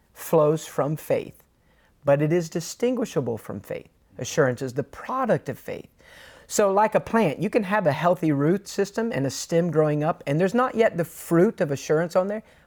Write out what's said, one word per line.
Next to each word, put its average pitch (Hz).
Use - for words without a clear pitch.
flows 156
from 147
faith, -
but 143
it 151
is 170
distinguishable 175
from -
faith." -
Assurance 127
is 127
the 135
product 233
of -
faith. -
So 202
like 208
a 175
plant, 208
you 190
can 214
have 190
a 139
healthy 160
root 156
system 226
and 135
a 135
stem 170
growing 151
up, 170
and 143
there's 190
not 254
yet 220
the 170
fruit 170
of 151
assurance 160
on 190
there, 214